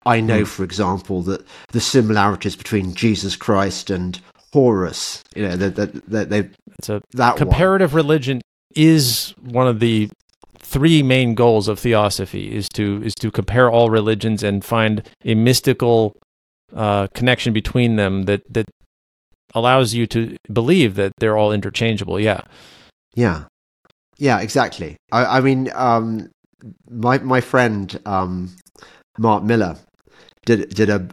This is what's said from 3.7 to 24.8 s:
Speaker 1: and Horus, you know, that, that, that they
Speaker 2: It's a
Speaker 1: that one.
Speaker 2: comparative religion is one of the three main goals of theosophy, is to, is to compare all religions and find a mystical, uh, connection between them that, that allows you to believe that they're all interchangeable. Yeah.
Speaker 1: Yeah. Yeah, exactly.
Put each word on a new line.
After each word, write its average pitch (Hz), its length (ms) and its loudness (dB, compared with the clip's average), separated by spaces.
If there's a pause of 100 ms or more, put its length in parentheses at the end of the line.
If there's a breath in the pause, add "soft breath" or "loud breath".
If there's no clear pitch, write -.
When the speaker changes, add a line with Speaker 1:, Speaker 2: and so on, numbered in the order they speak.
Speaker 1:
and 90 300 -4 (320 soft breath)
Horus, 107 720 0 (120)
you 104 120 -4
know, 90 100 -4
that, 95 200 -2
that, 104 340 -6
that 104 200 -2
they 104 180 0 (300)
Speaker 2:
It's - 100 -12
a 104 140 -6 (100)
Speaker 1:
that 120 180 2
one. - 80 -2
Speaker 2:
comparative 185 560 2
religion 143 460 0 (340)
is 151 680 2
one 127 260 0
of 113 120 0
the 110 280 2 (500)
three 156 440 2
main 131 320 2
goals 110 340 2
of 104 100 -4
theosophy, 104 760 -2
is 101 160 -6
to, 104 340 -4
is 110 100 -6
to 110 160 -6
compare 117 400 2
all 117 180 4
religions 110 540 0
and 101 220 -2
find 110 380 0 (220 soft breath)
a 113 100 0
mystical, 117 840 2 (580)
uh, 101 400 -2
connection 120 380 0
between 117 440 0
them 98 280 -2
that, 101 180 -2 (100)
that 110 140 -4 (880)
allows 120 400 2
you 117 140 0
to 117 280 -4 (160)
believe 117 440 2
that 98 220 0
they're 107 180 2
all 107 160 2
interchangeable. 101 640 -2
Yeah. 104 220 0 (760 soft breath)
Speaker 1:
Yeah. 87 300 0 (720)
Yeah, 127 220 2
exactly. 98 560 -4 (160)